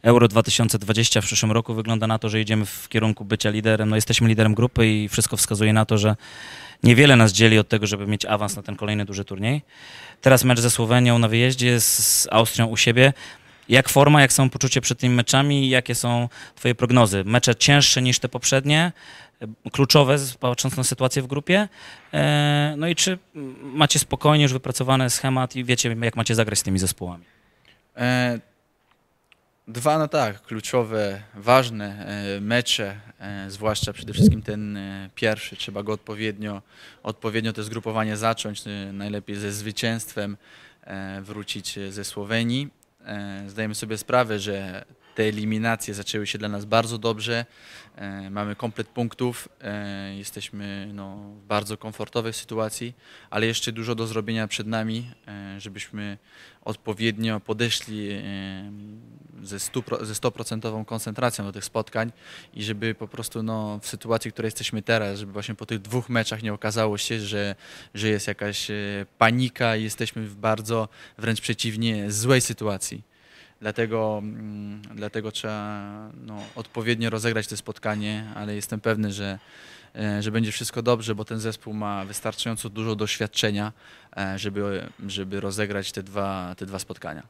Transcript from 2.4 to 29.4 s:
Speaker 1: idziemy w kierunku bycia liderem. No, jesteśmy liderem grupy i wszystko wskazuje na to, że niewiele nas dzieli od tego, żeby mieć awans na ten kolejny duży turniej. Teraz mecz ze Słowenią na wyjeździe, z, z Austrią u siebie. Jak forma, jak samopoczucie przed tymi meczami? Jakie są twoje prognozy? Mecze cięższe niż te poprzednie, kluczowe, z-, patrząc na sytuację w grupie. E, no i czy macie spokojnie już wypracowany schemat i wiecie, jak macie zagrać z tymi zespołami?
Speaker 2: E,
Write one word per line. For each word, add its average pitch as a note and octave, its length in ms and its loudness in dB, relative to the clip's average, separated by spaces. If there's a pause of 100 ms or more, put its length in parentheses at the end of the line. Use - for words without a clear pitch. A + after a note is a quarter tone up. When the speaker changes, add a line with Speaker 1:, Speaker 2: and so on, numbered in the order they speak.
Speaker 1:
idziemy G#2+ 260 2
w - 220 -12
kierunku G#2+ 360 2
bycia G#2+ 260 2
liderem. G#2+ 380 2
No, G#2+ 80 4
jesteśmy A2+ 320 4
liderem G#2+ 260 6
grupy A#2 340 4
i G#2+ 200 2
wszystko - 280 0
wskazuje G#2+ 360 2
na A2 120 6
to, A2 140 2
że G#2+ 180 4 (680)
niewiele B2+ 340 10
nas A2 160 10
dzieli A2 260 8
od G#2 100 4
tego, G#2+ 180 2
żeby G2+ 200 -2
mieć G#2 180 -2
awans G#2 320 -2
na G2+ 60 -12
ten G2+ 140 -10
kolejny G#2 280 -2
duży G2 200 -6
turniej. A2 380 -2 (580)
Teraz B2+ 240 8
mecz A#2+ 160 6
ze A#2+ 100 4
Słowenią A#2+ 480 4
na A2+ 100 4
wyjeździe, B2 520 4
z, - 180 2
z - 320 2
Austrią A2+ 360 6
u A2 100 -2
siebie. B2+ 360 6 (560)
Jak B2+ 200 6
forma, C#3+ 320 8
jak C3 120 8
samopoczucie C3 480 2
przed - 180 -2
tymi B2 160 2
meczami? C3+ 540 4
Jakie B2+ 260 2
są A#2+ 340 0 (260)
twoje A#2+ 200 0
prognozy? A2 500 6
Mecze A#2 320 4
cięższe C#3+ 460 6
niż B2+ 160 2
te B2 100 -2
poprzednie, C#3+ 640 2 (800)
kluczowe, C#3 460 6
z-, C3+ 160 -4
patrząc - 420 -2
na B2+ 80 0
sytuację C3 380 0
w B2+ 40 -8
grupie. F3 420 0 (460)
E, D3 640 2
no E3 100 0
i F3 60 0
czy F#3 240 0 (440)
macie C#3 360 4
spokojnie D3+ 440 4
już C3 100 6
wypracowany C3 580 0
schemat C3 460 0
i B2+ 80 -4
wiecie, A#2+ 380 2
jak A#2 140 0
macie A#2 180 0
zagrać G#2+ 240 2
z - 40 -2
tymi F#2+ 160 0
zespołami? F2 460 -4 (720)
Speaker 2:
E, B2 440 0 (1300)